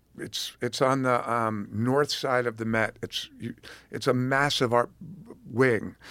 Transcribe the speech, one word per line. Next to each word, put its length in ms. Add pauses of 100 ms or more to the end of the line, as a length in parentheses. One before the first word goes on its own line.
(180)
it's, 420
it's 220
on 220
the, 280
um, 400
north 400
side 340
of 120
the 80
Met. 360
It's, 280 (100)
you, 140 (380)
it's 160
a 60
massive 600
art 160 (600)
wing, 440 (160)